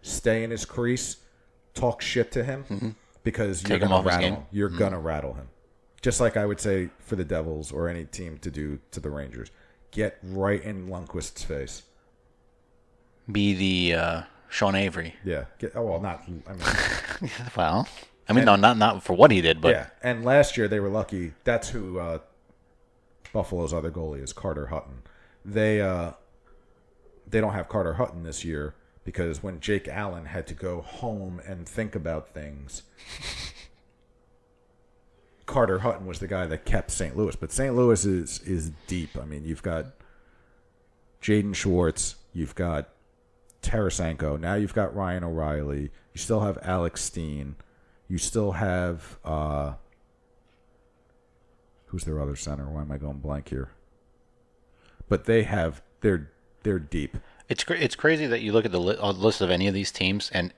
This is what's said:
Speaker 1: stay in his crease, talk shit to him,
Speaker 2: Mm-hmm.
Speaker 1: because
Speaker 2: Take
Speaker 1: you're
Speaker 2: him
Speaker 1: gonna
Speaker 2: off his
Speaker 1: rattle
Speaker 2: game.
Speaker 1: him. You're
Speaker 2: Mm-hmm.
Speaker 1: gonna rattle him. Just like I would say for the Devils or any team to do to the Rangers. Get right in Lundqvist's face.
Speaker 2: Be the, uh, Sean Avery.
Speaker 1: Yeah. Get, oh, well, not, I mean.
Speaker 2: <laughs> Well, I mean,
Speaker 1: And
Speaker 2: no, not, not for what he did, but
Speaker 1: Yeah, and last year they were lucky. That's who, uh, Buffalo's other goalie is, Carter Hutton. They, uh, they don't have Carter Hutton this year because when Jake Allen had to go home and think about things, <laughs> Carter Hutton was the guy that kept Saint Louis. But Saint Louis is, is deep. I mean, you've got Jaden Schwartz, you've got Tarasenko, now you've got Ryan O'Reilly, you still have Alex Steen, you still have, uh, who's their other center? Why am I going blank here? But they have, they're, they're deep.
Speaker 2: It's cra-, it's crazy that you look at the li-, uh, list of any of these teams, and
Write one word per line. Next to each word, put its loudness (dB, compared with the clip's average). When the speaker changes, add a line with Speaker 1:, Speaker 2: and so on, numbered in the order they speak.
Speaker 1:
stay 0
in -4
his -6
crease, -2
talk 0
shit 0
to -2
him, -6
Speaker 2:
Mm-hmm. -4
Speaker 1:
because 0
Speaker 2:
Take -6
Speaker 1:
you're 4
Speaker 2:
him 4
Speaker 1:
gonna 6
Speaker 2:
off 6
his 6
Speaker 1:
rattle 4
Speaker 2:
game. 0
Speaker 1:
him. -10
You're 2
Speaker 2:
Mm-hmm. -6
Speaker 1:
gonna 2
rattle -4
him. -12
Just 0
like 4
I 2
would -2
say 0
for -4
the 0
Devils -4
or 0
any -6
team -12
to -8
do -6
to -10
the -6
Rangers. -10
Get -2
right 0
in -8
Lundqvist's -8
face. -6
Speaker 2:
Be 4
the, 4
uh, 0
Sean 2
Avery. -2
Speaker 1:
Yeah. -4
Get, -8
oh, -4
well, -2
not, -6
I -12
mean. -2
Speaker 2:
<laughs> -10
Well, 4
I 2
mean, 8
Speaker 1:
And 8
Speaker 2:
no, 10
not, 8
not 4
for -2
what 12
he 6
did, 6
but 8
Speaker 1:
Yeah, -4
and -2
last 6
year 2
they 2
were 0
lucky. -2
That's 0
who, -6
uh, -4
Buffalo's -2
other -2
goalie -8
is, -10
Carter -6
Hutton. -8
They, 2
uh, 0
they 2
don't 2
have -4
Carter 0
Hutton -2
this -8
year -4
because -4
when -8
Jake -2
Allen -8
had -8
to -10
go -6
home -8
and -12
think -6
about -4
things, -14
<laughs> -20
Carter 4
Hutton -2
was -8
the -8
guy -2
that -6
kept 2
Saint -4
Louis. 0
But -8
Saint 0
Louis 6
is, 0
is -2
deep. -4
I -8
mean, -10
you've -6
got -4
Jaden 2
Schwartz, 2
you've -6
got -2
Tarasenko, 0
now -2
you've -2
got 0
Ryan -4
O'Reilly, -2
you -14
still 0
have -2
Alex -2
Steen, -6
you -2
still 0
have, -2
uh, -2
who's -8
their -2
other -4
center? -8
Why -6
am -6
I -6
going -8
blank -6
here? -6
But 2
they 6
have, -2
they're, 2
they're 0
deep. -4
Speaker 2:
It's -2
cra-, -2
it's 0
crazy 4
that 0
you -2
look 6
at -2
the 2
li-, 2
uh, 2
list 2
of 2
any 4
of 2
these -2
teams, 0
and 0